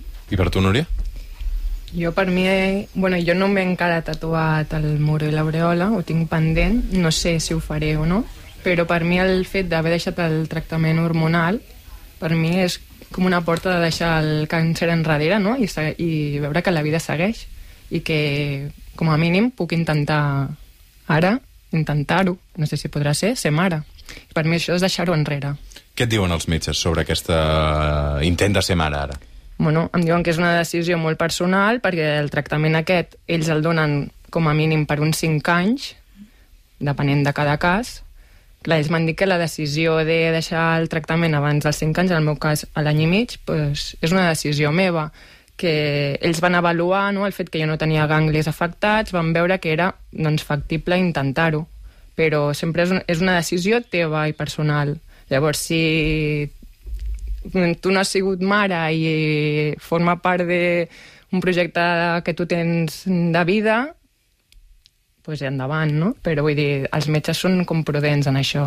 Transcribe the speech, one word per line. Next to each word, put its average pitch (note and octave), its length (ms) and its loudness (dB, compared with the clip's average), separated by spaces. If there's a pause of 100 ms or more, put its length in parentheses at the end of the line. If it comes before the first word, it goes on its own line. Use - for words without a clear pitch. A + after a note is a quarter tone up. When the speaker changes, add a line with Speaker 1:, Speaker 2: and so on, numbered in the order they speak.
(300)
Speaker 1:
I - 80 -2
per F2 120 0
tu, G2 100 0
Núria? G2+ 260 2 (1080)
Speaker 2:
Jo, E3+ 200 -2
per F#3+ 160 0
mi, F#3 160 2
eh, F#3+ 480 0
bueno, F#3 240 0
jo E3+ 160 2
no F#3+ 160 2
m'he F#3+ 160 2
encara E3+ 400 0
tatuat D#3+ 720 -2
el D3+ 240 0
mugró D3+ 280 2
i D3+ 40 -2
l'aureola, E3 600 0
ho F3+ 120 0
tinc D#3+ 240 0
pendent, E3+ 540 2 (140)
no E3 120 2
sé E3 320 0
si - 120 -4
ho D#3+ 80 -2
faré D#3 360 -2
o C3+ 80 0
no, G3 180 2 (380)
però E3+ 240 2
per E3+ 180 0
mi F3 140 2
el F#3 300 2
fet F#3+ 220 -2
d'haver E3 240 0
deixat E3+ 280 -2
el D#3+ 280 0
tractament D#3+ 520 0
hormonal, E3 580 2 (600)
per D#3+ 160 0
mi E3 240 2
és F3+ 180 0 (320)
com F3+ 160 0
una F3 160 2
porta E3+ 320 0
de E3+ 120 2
deixar E3 360 0
el D#3 280 0
càncer E3 420 0
enrere, D#3+ 500 2
no? A3 140 0
I A#3+ 120 0
se-, D#3 300 -4
i D3+ 440 -2
veure D3+ 200 0
que F3+ 120 0
la D3+ 120 0
vida D#3+ 160 0
segueix F3 440 -2 (440)
i E3 160 -2
que, D#3 140 0 (760)
com E3 140 0
a D#3 80 4
mínim, F3+ 320 4
puc E3+ 240 -4
intentar D#3 460 2 (920)
ara, F3 280 4 (360)
intentar-ho. E3 600 0 (200)
No D3+ 140 -2
sé D3 80 -2
si - 140 -8
podrà D3 240 0
ser, G#3+ 200 0
ser - 180 -2
mare. E3 280 0 (480)
I - 40 -8
per D#3+ 120 0
mi E3 120 2
això E3 180 -2
és F3+ 80 2
deixar-ho F3 320 0
enrere. C#3+ 400 -2 (400)
Speaker 1:
Què B2 100 0
et A2+ 60 0
diuen G2 180 2
els E2 200 -2
metges D#2+ 280 -2
sobre E2 240 0
aquesta D2+ 1200 0
intent F#2 280 2
de F#2+ 80 2
ser F#2 160 0
mare D2 200 0
ara? C#2 180 -6 (440)
Speaker 2:
Bueno, E3 320 2
em F3 140 0
diuen E3+ 180 2
que E3+ 80 0
és D#3 80 -2
una F3 160 2
decisió E3+ 420 -2
molt D#3+ 220 -2
personal, G3 640 0
perquè D#3+ 360 0
el D3 120 -2
tractament D#3 460 0
aquest, E3 400 0 (100)
ells E3 240 0
el D#3 120 0
donen D#3 400 2 (260)
com E3 180 0
a D3 60 2
mínim D#3 340 2
per D3 140 -2
uns D#3 180 0
cinc D#3+ 320 0
anys, F#3+ 380 0 (880)
depenent C#3+ 460 0
de C#3+ 100 0
cada D3 240 2
cas, F#3 380 0 (640)
clar, D#3+ 160 2
ells D3+ 140 0
m'han E3 140 2
dit D#3+ 100 -2
que G3 100 2
la F#3 120 2
decisió D#3+ 640 0
de E3 140 2 (140)
deixar E3 480 0
el D#3+ 80 0
tractament D#3+ 460 0
abans D3 300 2
dels D3+ 160 0
cinc D#3 180 0
anys, F3+ 140 2
en E3 60 2
el D#3 80 2
meu D3+ 100 0
cas, D3+ 380 -2
a D#3 80 0
l'any D3+ 200 2
i D#3+ 40 2
mig, G3+ 380 0
pues, D3+ 560 -4
és E3 120 0
una F#3 160 4
decisió D3 420 0
meva, E3+ 360 0 (500)
que D3 640 0
ells E3 200 0
van F3+ 140 4
avaluar, F3 580 2
no, G3+ 140 0
el F#3+ 60 -2
fet F3 180 -6
que D#3+ 100 -4
jo D#3 60 0
no D#3 120 -2
tenia D#3 280 2
ganglis D#3 420 2
afectats, G#3 640 -2
van E3 200 0
veure F3 280 2
que D#3+ 120 -2
era, E3 220 0 (180)
doncs, D#3 320 0
factible D#3 540 -2
intentar-ho. D#3+ 680 0 (500)
Però D3+ 380 2
sempre E3 300 0
és F3+ 80 2
un-, F#3 140 0
és E3 140 0
una F3+ 160 2
decisió F3+ 440 0
teva D#3 480 -2
i D3+ 40 -2
personal. D3 680 -2 (320)
Llavors, D3 280 2
si D#3 920 0 (1300)
tu F#3 100 0
no F#3+ 100 4
has G3 80 0
sigut F#3+ 340 0
mare G3 380 2 (120)
i D3+ 880 0
forma E3+ 400 0
part F3+ 240 0
d'un F3 960 -2
projecte F3+ 400 0 (440)
que E3+ 100 -2
tu F3 120 -4
tens E3+ 600 -2
de F3 380 2
vida, G#3+ 340 2 (1400)
pues, D3+ 200 -8
endavant, C#3+ 500 -2
no? E3 220 0 (100)
Però, D#3 180 0
vull D3+ 160 2
dir, C#3+ 320 0
els D3 180 -2
metges D#3 300 0
són F#3 300 2
com D#3+ 160 0
prudents D3 420 0
en C3+ 140 2
això. C#3+ 260 0